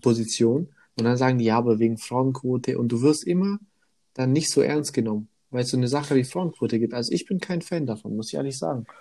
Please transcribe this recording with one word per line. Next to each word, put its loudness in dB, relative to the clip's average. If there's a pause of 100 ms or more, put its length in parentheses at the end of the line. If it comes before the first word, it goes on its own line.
Position 2 (320)
und 0
dann 2
sagen 4
die, 2
ja, 4
aber 2
wegen 2
Frauenquote -2
und 0
du 0
wirst 4
immer 0 (540)
dann 0
nicht 0
so 2
ernst 0
genommen, -2 (220)
weil -2
es -6
so -2
eine 2
Sache -2
wie 4
Frauenquote -2
gibt. 0
Also -4
ich -2
bin -2
kein -4
Fan -4
davon, -6
muss -6
ich -10
ehrlich -6
sagen. -4 (160)